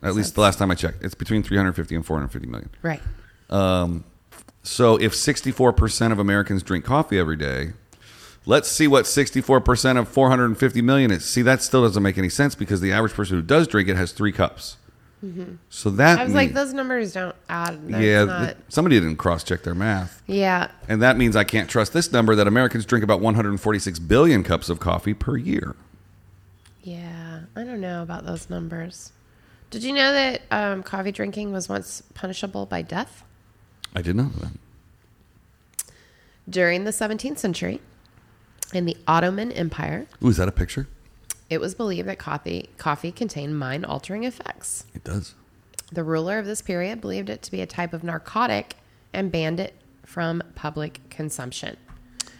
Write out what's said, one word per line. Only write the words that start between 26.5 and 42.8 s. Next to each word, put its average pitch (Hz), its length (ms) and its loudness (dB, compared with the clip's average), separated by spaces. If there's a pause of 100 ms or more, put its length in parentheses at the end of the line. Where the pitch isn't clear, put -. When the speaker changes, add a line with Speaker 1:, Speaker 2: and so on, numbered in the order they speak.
Speaker 2:
Yeah, 170 580 -16 (120)
I 220 80 -10
don't 240 180 -10
know 180 220 -6
about 170 240 -10
those 170 240 -10
numbers. 170 600 -10 (580)
Did 226 140 -10
you 262 80 -4
know 277 200 4
that, 269 380 0
um, 202 320 -2
coffee 190 300 -6
drinking 202 400 -6
was 185 160 -6
once 196 340 -8 (120)
punishable 190 520 -8
by - 160 -6
death? 175 400 -10 (720)
Speaker 1:
I 92 80 -4
did 87 140 -2
not 131 180 0
know - 140 -8
that. - 1400 -20 (640)
Speaker 2:
During 180 320 2
the 214 80 -4
seventeenth 220 480 -4
century, 185 420 -4 (960)
in 180 100 -2
the 170 120 -2 (100)
Ottoman 180 460 2
Empire, 156 540 -6 (180)
Speaker 1:
Ooh, 127 60 6
is 95 80 4
that 92 100 2
a 104 40 -2
picture? 135 360 -4 (600)
Speaker 2:
it 160 120 -4
was 185 160 -6
believed 190 320 -4
that 190 100 -8
coffee, 90 500 -8 (100)
coffee 156 340 -4